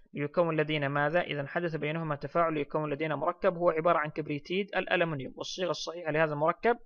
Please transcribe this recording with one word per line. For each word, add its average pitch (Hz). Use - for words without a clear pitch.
ليكون 156
لدينا 151
ماذا؟ 147
إذن 143
حدث 170
بينهما 156
تفاعل 165
ليكون 151
لدينا 147
مركب 175
هو 175
عبارة 165
عن 156
كبريتيد 156
الألمنيوم، 165
والصيغة 170
الصحيحة 160
لهذا 151
المركب 170